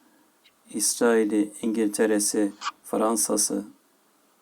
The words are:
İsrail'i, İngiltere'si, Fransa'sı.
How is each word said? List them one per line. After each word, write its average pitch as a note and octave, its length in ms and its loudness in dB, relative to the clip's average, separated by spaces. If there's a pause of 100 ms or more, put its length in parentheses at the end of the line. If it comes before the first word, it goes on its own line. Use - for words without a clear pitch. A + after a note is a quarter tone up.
(760)
İsrail'i, A2 760 2 (100)
İngiltere'si, G#2+ 920 0 (320)
Fransa'sı. G#2+ 800 0 (760)